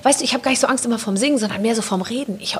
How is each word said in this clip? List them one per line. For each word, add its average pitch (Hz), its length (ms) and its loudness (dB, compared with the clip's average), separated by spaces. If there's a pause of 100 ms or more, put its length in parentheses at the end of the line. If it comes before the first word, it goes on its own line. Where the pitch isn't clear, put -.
weißt 277 180 4
du, 302 40 -4
ich - 100 0
habe 262 80 -2
gar 269 80 0
nicht 254 80 2
so - 80 2
Angst 262 180 0
immer 233 140 0
vom 196 180 -2
Singen, 269 220 2
sondern 196 240 -2
mehr 226 140 2
so 220 60 -2
vom 185 200 -2
Reden. 262 380 -6
Ich, - 180 -6